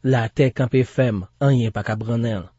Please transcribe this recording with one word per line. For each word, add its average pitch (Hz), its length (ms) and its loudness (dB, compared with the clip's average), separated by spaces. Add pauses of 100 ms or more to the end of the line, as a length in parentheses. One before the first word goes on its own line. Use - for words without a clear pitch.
Latè 131 480 2
kanpe 131 320 0
fèm, 113 380 -2 (180)
anyen 123 320 2
pa 113 140 -6
ka 110 100 -2
brann 117 320 -2
el. 101 140 -4 (160)